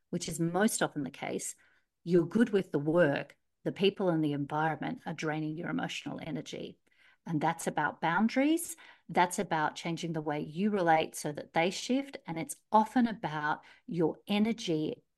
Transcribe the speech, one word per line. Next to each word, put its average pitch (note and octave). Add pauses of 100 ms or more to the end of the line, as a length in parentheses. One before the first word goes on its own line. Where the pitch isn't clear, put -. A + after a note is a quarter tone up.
(120)
which -
is D3+
most F3
often D3
the -
case, - (500)
you're E3+
good -
with G3
the D3+
work. D3+ (300)
The E3
people G3
and D#3+
the D3+
environment D3+
are F3+
draining D#3
your E3+
emotional -
energy. - (500)
And D#3+
that's D#3+
about -
boundaries. A3+ (320)
That's F3+
about D#3+
changing E3+
the D#3
way D3+
you D#3+
relate E3+
so D3+
that -
they E3+
shift. C4+ (100)
And E3
it's - (160)
often A3
about D#3 (280)
your D#3+ (100)
energy G3+ (140)